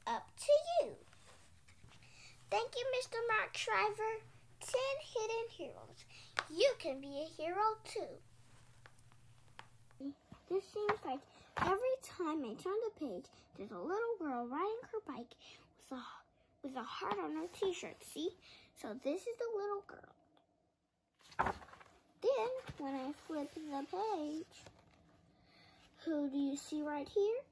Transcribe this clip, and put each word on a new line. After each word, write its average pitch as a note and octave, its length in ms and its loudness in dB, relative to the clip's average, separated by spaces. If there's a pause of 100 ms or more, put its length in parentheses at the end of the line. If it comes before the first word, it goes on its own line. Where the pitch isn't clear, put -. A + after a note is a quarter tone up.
up - 320 -2
to - 140 6 (340)
you. G#3+ 60 -4 (1600)
Thank A#4 240 0
you, B4 100 0 (100)
Mister B4 220 -2 (100)
Mark - 280 2
Shriver. G#4+ 680 2 (380)
Ten C5+ 360 2 (160)
hidden A4+ 380 0
heroes. - 540 -12 (440)
You G#4 300 6
can C4+ 220 -2
be C#4 260 -4
a D#4+ 160 -8
hero G#4 420 2
too. - 380 -6 (2250)
This F#4+ 140 4 (100)
seems G#4 320 2
like C#4 160 -2 (400)
every A#4+ 360 4 (200)
time D#4 280 2
I A3+ 180 -4
turn G4 220 0
the G#4 220 -4
page, G#3 200 -4 (300)
there's G#3 160 -8
a F#3 60 -6
little A4 420 0
girl B3 260 0
riding G4 360 0 (100)
her A4 120 -2
bike B3 300 -10 (560)
with C4 80 -6
a, A#3+ 40 -10 (600)
with C4+ 140 -4
a A#3+ 80 -4
heart G4+ 340 -2
on D#4 140 0
her D#4+ 160 -2 (120)
t-shirt, F#4+ 360 0 (180)
see? E4 160 0 (500)
So A3+ 220 -4
this D#4 200 0
is A#4 140 -4
the A#4 200 0
little G4+ 320 0
girl. - 260 -16 (2000)
Then, A#4+ 300 4 (280)
when C#4 180 -2
I C4 160 -4 (160)
flip D4 260 -2
the D4 380 -4
page, E4 720 -2 (1400)
who D4 240 2
do C4+ 80 -2
you C#4 200 2
see D4+ 260 -4
right D4 260 -2
here? A4 440 4